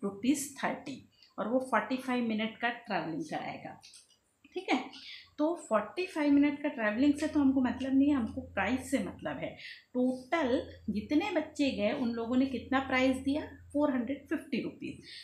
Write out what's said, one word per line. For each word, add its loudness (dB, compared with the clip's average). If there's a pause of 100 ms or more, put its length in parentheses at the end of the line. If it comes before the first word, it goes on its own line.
रुपीज -2
थर्टी -6 (280)
और -2
वो 2 (120)
फ़ोर्टी 2
फ़ाइव -2
minute -2
का 0
ट्रैवलिंग -4
कराएगा, -10 (760)
ठीक -8
है। -2 (480)
तो 0
फ़ोर्टी 0
फ़ाइव 2
minute 6
का 0
traveling 4
से -2
तो 2
हमको 6
मतलब 0
नहीं 6
है, 6
हमको -2
price -2
से 2
मतलब -6
है। -8 (380)
Total 0 (200)
जितने 0
बच्चे 0
गए 0
उन -2
लोगों -2
ने 4
कितना -2
price 2
दिया, -2 (300)
फ़ोर 2
हंड्रेड -4
फिफ्टी -4
रुपीज। -10 (220)